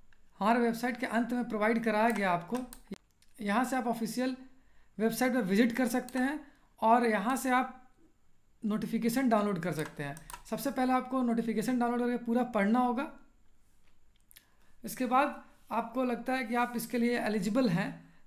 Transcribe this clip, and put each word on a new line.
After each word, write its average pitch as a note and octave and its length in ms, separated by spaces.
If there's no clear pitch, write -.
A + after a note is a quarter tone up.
हमारे A3+ 200
वेबसाइट A#3 380
के - 80
अंत A#3 280
में A#3+ 160
प्रोवाइड A3+ 340
कराया G#3+ 260
गया G3+ 220
आपको। F3 260
यहाँ G#3 240
से B3+ 100
आप B3 120
ऑफिशियल B3 480
वेबसाइट A3+ 360
पर B3+ 80
विजिट G#3 300
कर B3+ 160
सकते B3+ 320
हैं C#4+ 200
और A#3+ 240
यहाँ G#3+ 300
से C4 140
आप B3+ 420
नोटिफिकेशन A3+ 680
डाउनलोड G#3 300
कर E3+ 140
सकते D3+ 300
हैं। C#3+ 120
सबसे A3+ 220
पहले B3+ 220
आपको B3+ 280
नोटिफिकेशन A#3 580
डाउनलोड A#3+ 200
करके A#3+ 260
पूरा A#3+ 180
पढ़ना A3 360
होगा। A#3+ 320
इसके B3 200
बाद B3+ 380
आपको A3+ 320
लगता A#3+ 300
है C4 100
कि A3+ 120
आप A#3+ 200
इसके A#3 220
लिए A#3+ 220
एलिजिबल G#3+ 500
हैं, G3 420